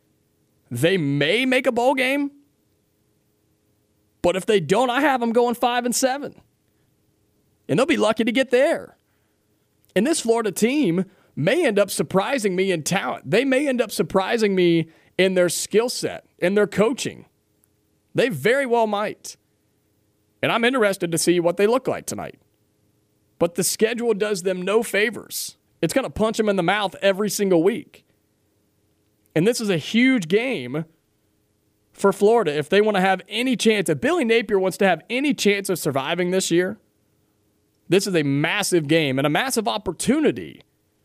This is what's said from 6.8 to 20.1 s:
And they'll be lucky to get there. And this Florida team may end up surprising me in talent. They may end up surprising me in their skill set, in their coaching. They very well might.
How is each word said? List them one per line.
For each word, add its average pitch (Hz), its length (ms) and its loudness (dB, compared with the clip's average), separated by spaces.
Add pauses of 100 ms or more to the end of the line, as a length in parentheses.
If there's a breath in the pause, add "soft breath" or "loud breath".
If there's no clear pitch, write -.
And 143 100 0
they'll 269 80 2
be 311 100 2
lucky 214 280 0
to 233 80 0
get 262 180 0
there. 254 460 0 (1000)
And 202 100 2
this 320 140 0
Florida 226 320 0
team 202 540 0 (280 soft breath)
may 247 320 0
end 214 120 2
up 202 120 2
surprising 202 640 -2
me 185 160 0
in 165 140 -2
talent. 202 440 -4
They 208 160 2
may 277 220 2
end 254 140 -2
up 220 100 -2
surprising 202 640 0
me 170 360 2 (280 soft breath)
in 185 160 2
their 180 140 4
skill 214 400 0
set, 113 380 -8 (120)
in 185 160 0
their 208 120 4
coaching. 196 580 -2 (920)
They 226 140 2
very 233 380 0
well 233 200 2
might. 208 500 -6 (1040)